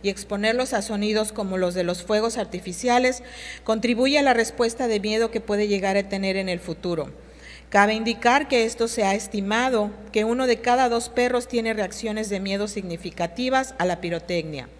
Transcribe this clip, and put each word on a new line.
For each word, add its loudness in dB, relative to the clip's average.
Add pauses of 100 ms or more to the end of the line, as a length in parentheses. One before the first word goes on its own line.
y 0
exponerlos -2
a 0
sonidos -2
como -4
los 0
de -2
los -2
fuegos 0
artificiales 0 (440)
contribuye 4
a 4
la 6
respuesta 0
de 0
miedo 0
que -4
puede 0
llegar 2
a 0
tener -2
en -2
el -4
futuro. -4 (560)
Cabe 6
indicar 2
que 4
esto -2
se -2
ha 2
estimado 0 (220)
que 2
uno 0
de 2
cada 4
dos 0
perros 0
tiene 0
reacciones -4
de -2
miedo -2
significativas -4
a 2
la 0
pirotecnia. -4 (100)